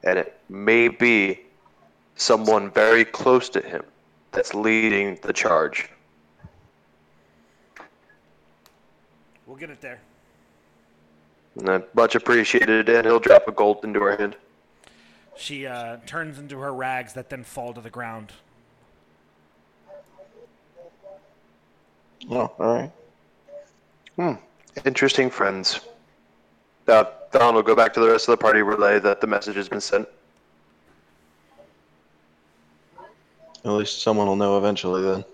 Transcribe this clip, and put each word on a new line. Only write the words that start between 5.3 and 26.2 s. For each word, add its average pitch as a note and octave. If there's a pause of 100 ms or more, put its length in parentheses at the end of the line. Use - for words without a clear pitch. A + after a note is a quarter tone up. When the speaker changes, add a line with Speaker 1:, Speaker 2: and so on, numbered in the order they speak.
Speaker 1:
charge. - (3500)
Speaker 2:
We'll C3+
get D#3+
it C#3
there. B2 (1600)
Speaker 1:
Uh, F#2+ (140)
much A#2
appreciated, A2
and A#2
he'll A#2
drop -
a A2
gold G#2
into G#2
her G2+
hand. G2+ (1000)
Speaker 2:
She, C#3
uh, A#2+
turns D#3
into C#3+
her C#3
rags B2+
that B2+
then B2+
fall A#2+
to A#2
the A#2
ground. A2+ (4000)
Speaker 3:
Oh, A#2+
all A#2
right. B2 (1200)
Speaker 1:
Hmm. F3 (520)
Interesting C3+
friends. G2 (1120)